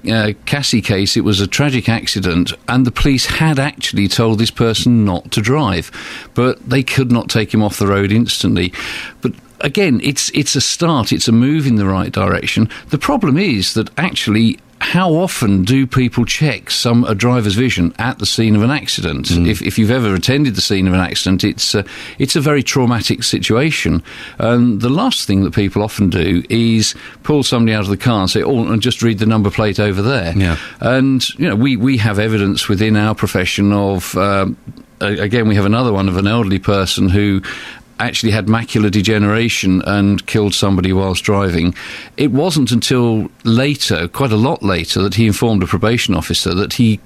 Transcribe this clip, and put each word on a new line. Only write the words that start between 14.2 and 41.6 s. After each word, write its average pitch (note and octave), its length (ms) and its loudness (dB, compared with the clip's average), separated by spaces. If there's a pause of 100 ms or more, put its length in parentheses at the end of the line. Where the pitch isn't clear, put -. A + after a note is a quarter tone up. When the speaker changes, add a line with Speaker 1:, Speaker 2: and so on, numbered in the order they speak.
Speaker 1:
how F3+ 300 0
often A2+ 540 0
do C3 200 2
people B2 380 0
check A#2 480 -2
some, A#2+ 320 2
a A2 100 -2
driver's G#2+ 420 0
vision G2+ 440 0
at A#2+ 200 -4
the G#2 60 -4
scene A2 300 2
of G#2 80 4
an A#2+ 80 2
accident? D#2+ 540 -4
Speaker 2:
Mm. F2 240 2
Speaker 1:
If, G#2+ 120 -2
if - 160 -2
you've A2 140 2
ever A#2 240 0
attended B2+ 400 0
the F#2 60 -4
scene F#2+ 260 0
of F2+ 60 2
an F#2 80 4
accident, F#2 420 0
it's, - 320 -2
uh, G2+ 80 0 (340)
it's C#3 200 0
a - 20 2
very C#3+ 240 2
traumatic A#2+ 600 0
situation. G#2+ 800 0 (360)
And A#2+ 420 2
the A#2 80 -2
last F3+ 400 0
thing G2 160 2
that F2 100 -2
people G#2 300 0
often G#2 260 0
do F2 400 0
is A2+ 460 2 (280)
pull D3 200 2
somebody A#2 320 2
out G#2+ 80 -2
of G2 60 -4
the G2 80 0
car A2 240 0
and F#2 80 0
say, G2+ 120 0
"Oh, A#2 300 0
and A2 100 0
just A#2+ 200 -2
read A2+ 180 0
the G#2+ 60 0
number G#2+ 260 2
plate G#2+ 300 -2
over G2+ 200 0
there." G2+ 360 -2
Speaker 2:
Yeah. F2+ 180 2 (240)
Speaker 1:
And, C3 480 2 (100)
you C3 120 0
know, G#2 80 0
we, C3 180 2
we B2+ 220 2
have G#2 200 0
evidence G#2 520 0
within G#2+ 260 2
our G#2+ 180 2
profession G2+ 600 0
of, G2 420 -2
um, G2 400 0 (460)
a-, G2+ 200 -2
again, G#2+ 280 2
we G#2+ 60 4
have G2 100 2
another A2+ 260 2
one G2 160 0
of F2+ 80 0
an G2 100 0
elderly G2+ 340 0
person G2 500 0
who G2 320 2 (600)
actually A2+ 300 -2
had G#2 140 -2
macular A2 440 0
degeneration G#2 920 0
and G2+ 440 0
killed G#2 300 0
somebody F#2+ 380 0
whilst F#2+ 320 0
driving. F2+ 500 0 (400)